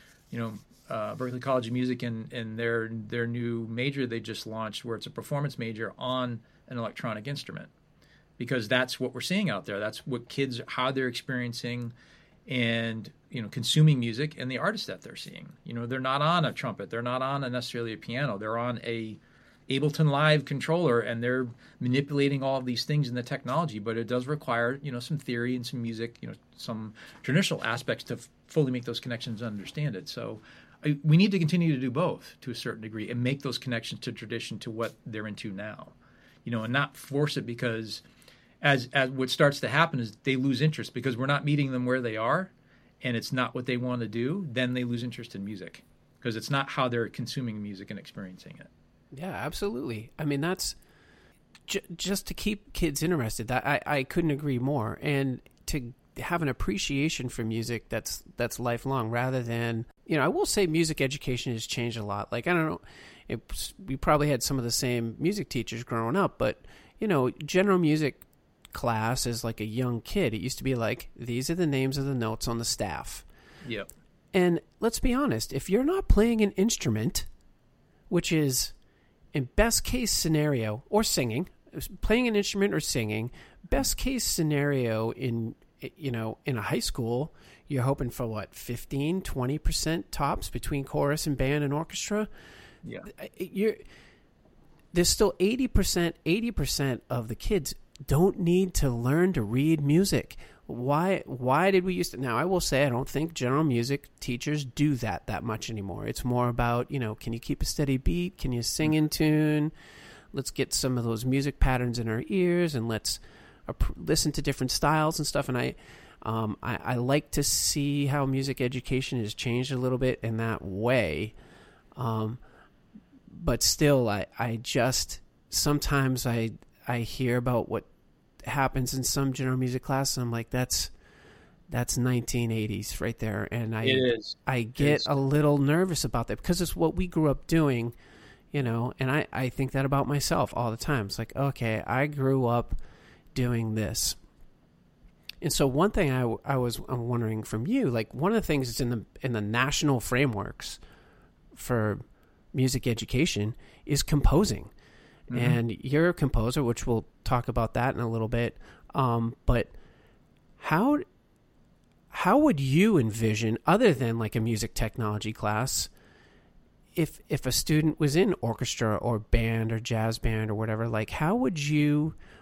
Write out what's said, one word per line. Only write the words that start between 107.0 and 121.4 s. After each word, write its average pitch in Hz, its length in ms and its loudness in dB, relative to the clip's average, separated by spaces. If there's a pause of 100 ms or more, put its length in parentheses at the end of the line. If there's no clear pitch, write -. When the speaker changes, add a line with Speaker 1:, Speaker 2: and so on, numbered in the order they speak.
Speaker 2:
can 113 200 -8
you 117 60 -6
keep - 220 -4
a - 40 2
steady 139 320 0
beat? 175 400 0
Can 131 160 -4
you 120 80 -2
sing 156 320 0
in 156 160 4
tune? 151 640 2 (580)
Let's 131 200 -6
get - 220 -2
some 127 240 0
of 120 60 -2
those 117 220 -2
music 135 340 0
patterns 123 400 4
in 113 80 -2
our 113 200 0
ears 175 460 2
and 117 140 0
let's - 320 -4 (480)
app-, - 300 0
listen 156 340 0
to 156 100 -4
different 135 300 -2
styles 156 480 2
and 147 80 -2
stuff. 143 220 -2
And 127 80 0
I, 127 180 -2 (480)
um, 110 400 -2
I, 117 180 -4
I 127 140 -2
like 131 360 0
to 143 120 0
see 143 640 0
how 139 200 2
music 135 360 -2
education 127 580 -2
has 110 140 -4
changed 127 400 -2
a 131 40 -2
little 127 200 0
bit 127 260 0
in 113 140 -2
that 113 260 -2
way. 98 680 0 (640)